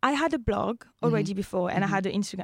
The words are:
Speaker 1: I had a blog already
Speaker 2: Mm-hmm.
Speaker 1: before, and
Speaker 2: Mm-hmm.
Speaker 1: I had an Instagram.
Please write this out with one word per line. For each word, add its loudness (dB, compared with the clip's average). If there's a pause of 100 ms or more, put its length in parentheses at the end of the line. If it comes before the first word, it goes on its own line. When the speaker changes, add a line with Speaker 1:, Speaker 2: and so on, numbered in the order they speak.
Speaker 1:
I 4
had 2
a -2
blog -2 (180)
already 2
Speaker 2:
Mm-hmm. -2
Speaker 1:
before, -2
and 2
Speaker 2:
Mm-hmm. 0
Speaker 1:
I 0
had 0
an 0
Instagram. -4